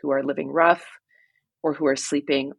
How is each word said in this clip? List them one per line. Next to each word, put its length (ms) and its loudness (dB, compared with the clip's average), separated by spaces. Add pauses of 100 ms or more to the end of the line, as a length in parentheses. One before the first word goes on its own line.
who 80 -4
are 120 0
living 300 -4
rough, 320 4 (800)
or 100 0
who 140 -2
are 100 4
sleeping 640 -2